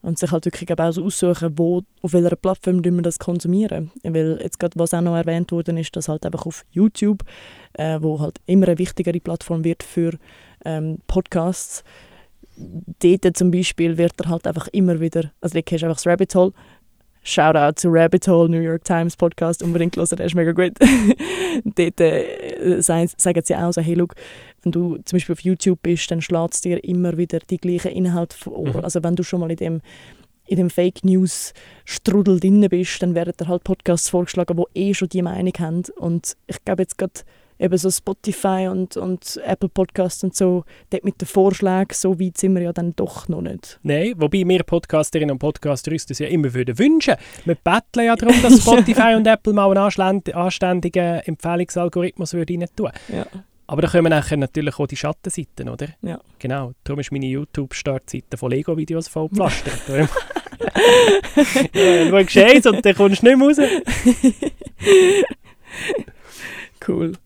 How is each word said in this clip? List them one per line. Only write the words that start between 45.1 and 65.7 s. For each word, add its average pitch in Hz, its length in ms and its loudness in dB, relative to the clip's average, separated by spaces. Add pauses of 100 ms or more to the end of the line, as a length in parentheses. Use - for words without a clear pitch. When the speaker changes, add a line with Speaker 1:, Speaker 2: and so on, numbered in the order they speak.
Speaker 2:
und 131 60 -4
Podcaster 147 520 -4
uns 156 140 -6
das - 140 -12
ja 147 100 -6
immer 147 240 0
würden 127 260 -4
wünschen. 294 360 4 (320)
Wir 165 80 2
betteln 233 520 0
ja 233 100 4
darum, 233 260 4
dass 247 160 10
Speaker 1:
<laughs> - 20 8
Speaker 2:
Spotify 226 560 6
und 220 100 4
Apple 220 280 2
mal 202 160 4
einen 196 80 4
anständ-, 190 560 0
anständigen 175 880 -2
Empfehlungsalgorithmus 175 1120 -4
würde 170 180 -4
rein 175 140 -6 (100)
tun. 214 140 -4 (180)
Speaker 1:
Ja. - 160 -6 (440)
Speaker 2:
Aber 147 140 -2
da 165 60 2
kommen 165 220 4
nachher 151 260 0
natürlich 143 420 -4
auch 147 80 -2
die 135 100 -8
Schattenseiten, 147 720 -8
oder? 135 180 -10 (140)
Speaker 1:
Ja. 170 180 -10 (180)
Speaker 2:
Genau, 127 340 -6 (120)
darum 143 160 -6
ist 135 100 -8
meine 139 160 -4
YouTube-Startseite 135 1120 -6
von 127 140 -4
Lego-Videos 160 580 -4
vollgepflastert. 156 800 -2
Speaker 1:
<laughs> 139 220 0 (480)
Speaker 2:
Ja, 427 1120 4
dann 175 360 4 (180)
schaust - 100 2
du 196 100 10
eins 262 200 8
und 220 180 2
dann 196 100 6
kommst 196 280 4
du 226 40 8
nicht 262 120 8
mehr 269 80 6
raus. 294 120 6
Speaker 1:
<laughs> 359 1700 2 (1600)